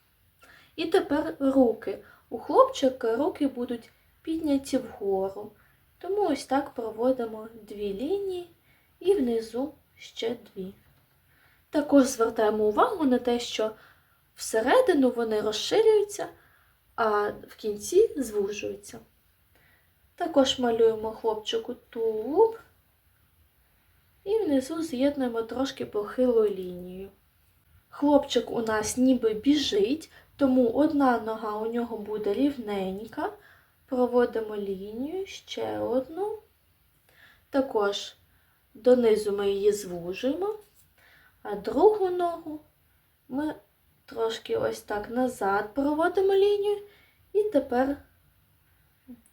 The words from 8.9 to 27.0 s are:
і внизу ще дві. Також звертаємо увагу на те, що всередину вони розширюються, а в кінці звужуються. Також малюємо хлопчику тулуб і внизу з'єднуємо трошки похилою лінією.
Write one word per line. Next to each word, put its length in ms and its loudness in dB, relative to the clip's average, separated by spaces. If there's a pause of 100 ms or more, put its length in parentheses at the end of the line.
і 140 2
внизу 600 -2 (220)
ще 400 -8 (180)
дві. 200 -12 (960)
Також 360 6
звертаємо 580 2
увагу 400 2
на 140 4
те, 220 0
що 300 -4 (640)
всередину 760 4
вони 300 0
розширюються, 880 2 (680)
а 320 0 (200)
в 80 -20
кінці 600 2
звужуються. 840 -6 (1160)
Також 440 2
малюємо 540 2
хлопчику 600 -4
тулуб 840 0 (1700)
і 140 0
внизу 440 0
з'єднуємо 600 -2
трошки 440 -6
похилою 680 0
лінією. 560 -12 (800)